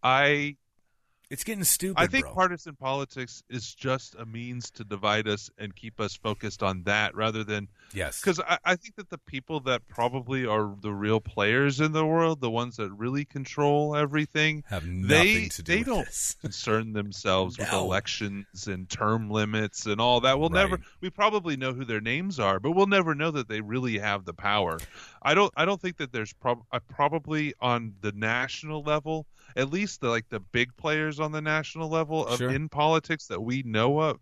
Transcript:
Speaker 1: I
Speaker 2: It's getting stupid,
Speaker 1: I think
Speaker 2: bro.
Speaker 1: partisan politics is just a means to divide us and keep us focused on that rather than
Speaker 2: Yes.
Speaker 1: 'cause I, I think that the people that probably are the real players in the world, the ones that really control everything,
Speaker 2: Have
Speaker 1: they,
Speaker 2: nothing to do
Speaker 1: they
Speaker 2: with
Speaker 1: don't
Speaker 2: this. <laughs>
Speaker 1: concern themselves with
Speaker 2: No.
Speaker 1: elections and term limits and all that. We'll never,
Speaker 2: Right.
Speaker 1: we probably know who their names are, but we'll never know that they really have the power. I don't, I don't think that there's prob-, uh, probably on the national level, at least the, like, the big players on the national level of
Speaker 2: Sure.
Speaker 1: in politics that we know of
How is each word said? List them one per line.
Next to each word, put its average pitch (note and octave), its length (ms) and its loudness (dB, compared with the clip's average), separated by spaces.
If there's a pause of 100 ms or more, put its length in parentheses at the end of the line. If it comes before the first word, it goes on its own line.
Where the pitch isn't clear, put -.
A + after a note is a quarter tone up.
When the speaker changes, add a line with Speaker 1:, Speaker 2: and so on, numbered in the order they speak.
Speaker 1:
I C#3+ 540 2 (720)
Speaker 2:
It's - 160 -8
getting G#3 180 -4
stupid, F#3 380 0
Speaker 1:
I F3 60 4
think C4 180 0
Speaker 2:
bro. - 80 -12
Speaker 1:
partisan F3+ 420 -2
politics C3+ 760 -6
is A#2 240 -8
just - 420 -4
a A2+ 100 -14
means A#2+ 460 -10
to - 120 -14
divide G#2 460 0
us G#2 280 -2
and G#2 160 -10
keep - 280 -12
us G#2 140 -4
focused - 480 -6
on F#2+ 200 0
that G#2 320 0
rather A2 300 -2
than G#2 240 -6 (240)
Speaker 2:
Yes. E2+ 280 -6
Speaker 1:
'cause F3+ 180 2
I, E3+ 260 0
I F3+ 120 2
think - 180 -18
that G3+ 140 -14
the F3 100 -12
people C#3 420 -8
that B2+ 260 0
probably B2 580 -2
are G#2+ 360 0
the G#2+ 120 -4
real G#2+ 280 2
players B2+ 580 2
in D#3 140 4
the D#3 120 2
world, D#3+ 360 2
the B2 80 0
ones A#2 280 -4
that G#2 140 -4
really B2 340 -4
control D3 720 0
everything, D3+ 720 0
Speaker 2:
Have F#2 160 -4
Speaker 1:
they, F2 80 -6 (440)
Speaker 2:
nothing A3 140 -2
to - 140 -10
do D#3+ 80 -2
Speaker 1:
they F3+ 80 2
Speaker 2:
with A#3+ 80 -2
Speaker 1:
don't G#3 180 0
Speaker 2:
this. - 320 -6
<laughs> - 40 -20
Speaker 1:
concern A2 520 -2
themselves G2 640 0
with - 140 -6
Speaker 2:
No. G2 100 0
Speaker 1:
elections G2 840 -4
and F#2 220 -8
term A2 400 0
limits G#2+ 560 -2
and G#2+ 160 0
all A#2+ 200 6
that. C3+ 180 8
We'll D#3+ 100 4
never, F#3 280 6
Speaker 2:
Right. - 80 -8 (160)
Speaker 1:
we F#3 100 -4
probably G3+ 460 4
know C3 160 -2
who B2+ 120 -6
their A2+ 160 0
names D3 380 -2
are, F#2+ 200 4
but B2+ 120 0
we'll F#3+ 160 6
never F#3+ 280 4
know D#3 160 0
that C3+ 160 -2
they G#2+ 140 -4
really A2+ 380 -2
have G2+ 260 0
the F2 80 -10
power. F#2+ 460 0 (420)
I C#3+ 140 4
don't, G3+ 200 4
I D3+ 100 2
don't F#3+ 160 0
think F3+ 160 -6
that C3+ 140 -8
there's A2 220 -6
prob-, A#2+ 380 -2
uh, B2 80 -2 (100)
probably D3+ 720 -2
on A#2+ 400 0
the G#2 120 -2
national B2 680 -4
level, D3+ 440 -2 (300)
at C3 120 0
least F#3+ 320 -4
the, B2+ 80 0
like, A#2 200 0
the A2 100 -6
big A#2+ 380 -2
players D#3 420 -2
on D3+ 140 -4
the D3+ 80 -4
national D#3 480 -2
level D#3 360 0
of A#2+ 140 -2
Speaker 2:
Sure. B2 100 0
Speaker 1:
in C#3+ 200 -2
politics D#3 580 2
that G2 140 -6
we B2 220 -2
know A#2+ 360 2
of D#3 220 0